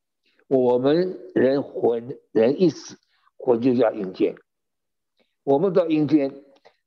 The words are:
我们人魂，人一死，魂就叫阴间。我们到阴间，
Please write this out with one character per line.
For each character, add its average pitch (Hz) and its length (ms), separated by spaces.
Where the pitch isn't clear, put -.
我 123 320
们 165 380
人 131 300
魂， 117 560
人 131 280
一 170 80
死， - 300
魂 117 240
就 131 120
叫 117 200
阴 95 180
间。 - 240
我 139 140
们 185 140
到 175 160
阴 156 220
间， 135 340